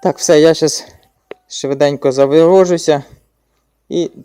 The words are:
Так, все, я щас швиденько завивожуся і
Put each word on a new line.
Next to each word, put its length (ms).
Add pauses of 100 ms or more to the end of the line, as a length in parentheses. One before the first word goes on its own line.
Так, 160
все, 220
я 140
щас 320 (600)
швиденько 640
завивожуся 880 (880)
і 220 (140)